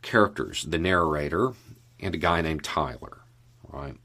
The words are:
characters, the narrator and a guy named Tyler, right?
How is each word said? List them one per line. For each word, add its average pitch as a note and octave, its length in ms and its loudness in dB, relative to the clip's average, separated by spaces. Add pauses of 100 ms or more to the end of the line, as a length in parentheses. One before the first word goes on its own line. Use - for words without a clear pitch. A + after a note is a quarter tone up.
characters, - 600 2
the E2 140 -2
narrator E2+ 720 2 (480)
and F2+ 140 -4
a E2 40 -4
guy E2+ 220 4
named D#2+ 240 -2
Tyler, - 580 -6 (460)
right? C#2 360 -12